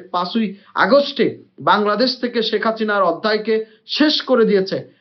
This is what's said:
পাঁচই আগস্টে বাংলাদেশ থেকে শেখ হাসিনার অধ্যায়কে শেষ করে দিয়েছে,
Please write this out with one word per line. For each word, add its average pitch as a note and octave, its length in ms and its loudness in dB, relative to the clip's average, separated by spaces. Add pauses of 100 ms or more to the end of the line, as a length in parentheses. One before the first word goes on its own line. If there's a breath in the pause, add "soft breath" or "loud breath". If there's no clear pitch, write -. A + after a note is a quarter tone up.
(120)
পাঁচই F#3 440 -4 (200 loud breath)
আগস্টে G#3+ 520 2 (320)
বাংলাদেশ G#3 600 0
থেকে A#3 220 -2
শেখ G#3+ 240 -2
হাসিনার G#3+ 360 0
অধ্যায়কে G#3+ 640 -2 (200 loud breath)
শেষ - 360 0
করে A#3+ 240 2
দিয়েছে, F#3+ 320 0 (240 soft breath)